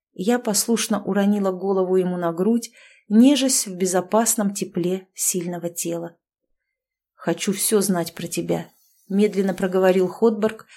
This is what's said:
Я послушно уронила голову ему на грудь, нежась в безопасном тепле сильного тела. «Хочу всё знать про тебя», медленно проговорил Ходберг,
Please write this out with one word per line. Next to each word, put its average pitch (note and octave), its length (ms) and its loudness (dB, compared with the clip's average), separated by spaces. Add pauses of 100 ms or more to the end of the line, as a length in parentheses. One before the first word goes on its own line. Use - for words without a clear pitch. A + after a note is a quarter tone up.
(120)
Я A3+ 260 0
послушно G#3+ 640 -2
уронила G3+ 480 0
голову F#3 460 0
ему F3+ 200 0
на F3 160 -2
грудь, A3 380 0 (380)
нежась B3+ 580 4
в F#3 100 -12
безопасном G3 760 0
тепле F#3 640 -4
сильного F3 560 -4
тела. E3+ 460 -8 (1000)
«Хочу E3+ 380 -4
всё G3+ 280 0
знать F3 340 -2
про F3 120 -10
тебя», E3+ 420 -6 (400)
медленно F#3+ 460 0
проговорил F#3 540 2
Ходберг, G#3+ 580 0 (100)